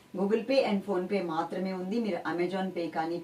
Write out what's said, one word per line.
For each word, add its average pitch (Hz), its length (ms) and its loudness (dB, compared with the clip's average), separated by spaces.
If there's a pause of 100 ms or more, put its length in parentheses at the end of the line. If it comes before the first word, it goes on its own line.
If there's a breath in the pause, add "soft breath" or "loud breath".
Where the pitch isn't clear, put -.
(160 loud breath)
Google 202 240 4
Pay 269 200 4 (100)
and 202 100 2 (100)
PhonePe 180 340 0
మాత్రమే 175 480 -2
ఉంది. 185 280 -2
మీరు 196 160 0 (160)
Amazon 185 460 0
Pay 165 120 -2
కానీ, 170 340 -2